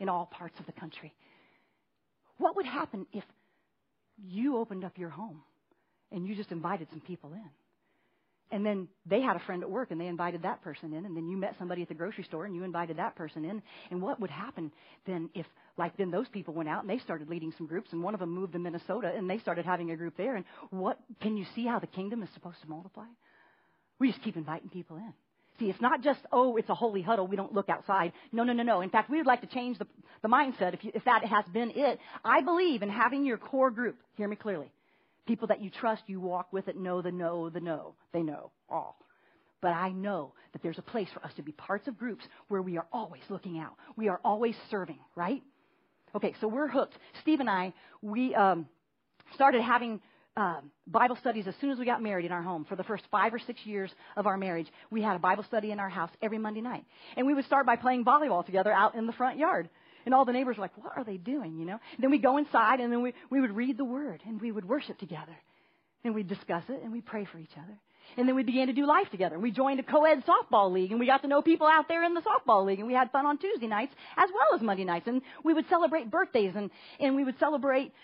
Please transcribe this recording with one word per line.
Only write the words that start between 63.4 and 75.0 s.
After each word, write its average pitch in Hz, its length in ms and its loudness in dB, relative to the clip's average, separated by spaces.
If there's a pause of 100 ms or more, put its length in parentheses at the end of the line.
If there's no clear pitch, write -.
would 240 120 2
read 240 240 -2
the 277 80 -2
Word, 247 420 -6
and 220 140 -8
we 233 100 -4
would 208 140 -6
worship 226 340 -4
together. 160 380 -12 (640)
And 233 120 -2
we'd 208 140 -4
discuss 175 400 -4
it, 262 140 -8
and 233 80 -10
we'd 226 160 -8
pray 208 180 -6
for 165 140 -12
each 160 180 -18
other. 190 220 -18 (380)
And 247 100 4
then 254 80 6
we 262 80 4
began 254 240 2
to 262 60 2
do 285 120 2
life 330 260 4
together. 170 280 0
We 226 140 0
joined 262 260 2
a 262 60 -2
co-ed 311 400 6
softball 240 480 6
league, 185 180 2
and 233 80 0
we 247 80 2
got 262 160 6
to 285 60 -2
know 285 120 6
people 320 280 6
out 311 180 8
there 339 180 2
in 339 100 2
the 339 80 0
softball 233 440 6
league, 196 140 0
and 220 80 -6
we 254 60 0
had 254 180 4
fun 277 140 2
on 285 120 2
Tuesday 339 300 -2
nights 220 260 -2 (220)
as 370 180 6
well 554 240 6
as 202 40 -4
Monday 196 220 0
nights. 170 220 -2